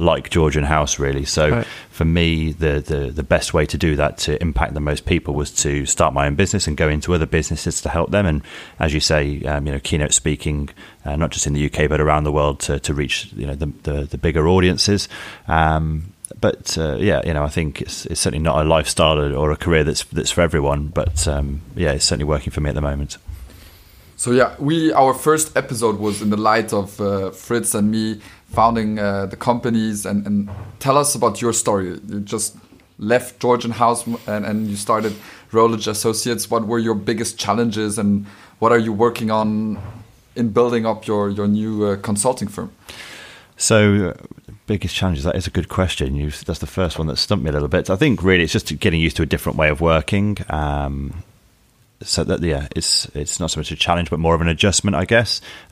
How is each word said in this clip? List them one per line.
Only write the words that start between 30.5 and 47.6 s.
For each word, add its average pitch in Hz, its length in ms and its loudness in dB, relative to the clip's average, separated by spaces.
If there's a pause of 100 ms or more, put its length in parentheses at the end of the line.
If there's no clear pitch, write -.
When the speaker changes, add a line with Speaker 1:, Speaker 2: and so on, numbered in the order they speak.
Speaker 3:
tell 135 180 2
us 143 180 2
about 117 240 0
your 120 140 0
story. 95 540 0
You 104 120 -6
just 104 380 -6 (400)
left 117 420 -2
Georgian 120 320 2
House 117 360 2
m-, 117 100 -6 (100)
and, 104 160 -4
and 107 240 -2
you 101 80 -4
started 107 400 -2 (360)
Routledge 113 360 4
Associates. 110 600 -2
What 113 160 0
were 117 140 0
your 113 160 0
biggest 107 420 -4
challenges, 107 600 0
and 101 280 2 (320)
what 113 140 4
are 120 60 6
you 113 140 2
working 113 380 0
on 107 500 0 (560)
in 117 140 0
building 120 360 2
up 107 200 -2
your, 104 240 0
your 104 180 -2
new, 107 380 0
uh, 98 120 2
consulting 107 500 -2
firm? - 260 -10 (800)
Speaker 1:
So, 104 640 4
uh, - 340 -20 (140)
biggest 95 300 -2
challenges, 82 300 0
that 87 100 2
is 92 120 -2
a - 40 -4
good 85 180 -2
question. 71 460 -2
You, 73 160 -2
that's - 280 -8
the 73 80 -8
first 90 300 -2
one 80 100 -2
that 71 100 -4
stumped 95 260 0
me 76 80 0
a - 20 0
little 73 140 0